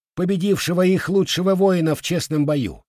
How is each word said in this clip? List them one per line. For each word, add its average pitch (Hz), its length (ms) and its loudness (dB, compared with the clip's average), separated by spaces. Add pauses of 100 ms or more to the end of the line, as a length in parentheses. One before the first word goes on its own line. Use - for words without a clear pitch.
(140)
победившего 185 680 0
их 185 260 2
лучшего 190 480 0
воина 180 400 2
в - 60 -14
честном 156 440 -2
бою. 131 420 -2